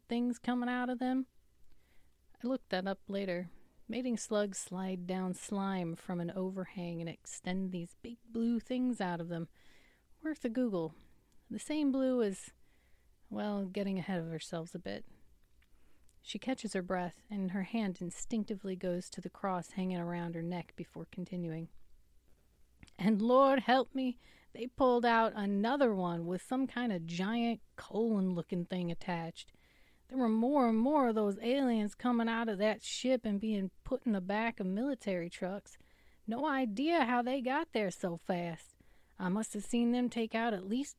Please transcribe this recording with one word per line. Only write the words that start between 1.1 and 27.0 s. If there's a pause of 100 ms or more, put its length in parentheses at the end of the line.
I
looked
that
up
later. (360)
Mating
slugs
slide
down
slime
from
an
overhang
and
extend
these
big (100)
blue
things
out
of
them. (760)
Worth
a
Google. (520)
The
same
blue
as, (800)
well,
getting
ahead
of
ourselves
a
bit. (1160)
She
catches
her
breath,
and
her
hand
instinctively
goes
to
the
cross
hanging
around
her
neck
before
continuing. (1300)
And
Lord
help
me, (340)
they
pulled
out
another
one
with
some
kind
of